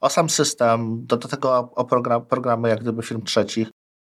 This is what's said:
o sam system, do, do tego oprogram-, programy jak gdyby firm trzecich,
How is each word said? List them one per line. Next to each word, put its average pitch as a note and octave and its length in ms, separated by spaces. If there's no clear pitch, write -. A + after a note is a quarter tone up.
o C3+ 80
sam E3 200
system, A#2 760
do, A#2 120
do A#2+ 100
tego B2+ 480
oprogram-, A#2+ 500
programy A#2+ 440
jak A2 120
gdyby A2+ 220
firm A2+ 180
trzecich, A2 480